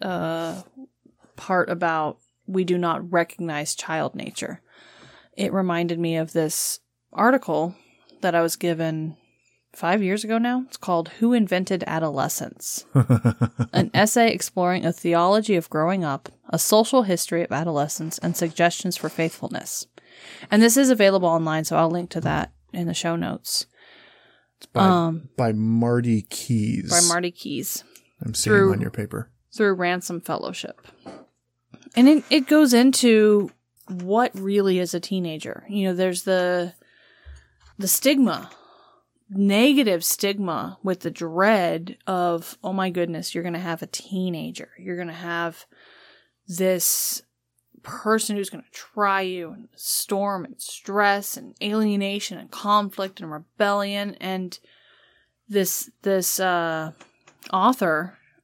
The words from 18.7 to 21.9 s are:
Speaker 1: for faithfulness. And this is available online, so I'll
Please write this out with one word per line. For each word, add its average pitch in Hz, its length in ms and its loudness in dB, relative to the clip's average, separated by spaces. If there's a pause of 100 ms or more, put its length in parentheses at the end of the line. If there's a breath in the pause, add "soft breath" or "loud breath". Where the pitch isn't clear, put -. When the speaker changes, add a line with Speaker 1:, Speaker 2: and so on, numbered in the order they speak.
Speaker 1:
for 156 120 -6
faithfulness. - 760 -6 (640 loud breath)
And 214 120 6
this 226 160 6
is 277 120 6
available 196 400 6
online, 160 360 0
so 165 120 -2
I'll 160 140 4